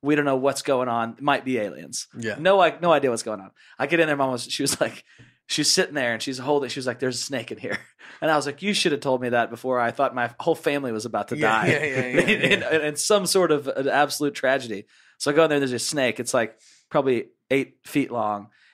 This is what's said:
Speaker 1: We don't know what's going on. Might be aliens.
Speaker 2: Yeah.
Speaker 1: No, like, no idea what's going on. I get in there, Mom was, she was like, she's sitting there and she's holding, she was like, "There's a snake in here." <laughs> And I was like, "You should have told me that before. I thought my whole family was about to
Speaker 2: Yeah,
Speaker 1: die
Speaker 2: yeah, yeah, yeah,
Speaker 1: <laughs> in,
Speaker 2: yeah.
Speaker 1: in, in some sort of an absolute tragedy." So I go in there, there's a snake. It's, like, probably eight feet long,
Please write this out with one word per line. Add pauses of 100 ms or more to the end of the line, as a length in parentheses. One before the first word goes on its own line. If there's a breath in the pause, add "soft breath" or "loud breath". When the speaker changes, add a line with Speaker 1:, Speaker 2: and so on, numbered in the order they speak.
Speaker 1:
We
don't
know
what's
going
on.
Might
be
aliens. (100)
Speaker 2:
Yeah.
Speaker 1:
No,
like,
no
idea
what's
going
on. (260 soft breath)
I
get
in
there,
Mom
was,
she
was
like, (460 soft breath)
she's
sitting
there
and
she's
holding,
she
was
like,
"There's
a
snake
in
here."
<laughs> (340 loud breath)
And
I
was
like,
"You
should
have
told
me
that
before.
I
thought
my (100)
whole
family
was
about
to
Speaker 2:
Yeah,
Speaker 1:
die
Speaker 2:
yeah,
yeah,
yeah,
Speaker 1:
<laughs>
in,
Speaker 2:
yeah.
Speaker 1:
in,
in
some
sort
of
an
absolute
tragedy." (320 soft breath)
So
I
go
in
there,
there's
a
snake.
It's,
like, (320 soft breath)
probably (240)
eight
feet
long, (260 soft breath)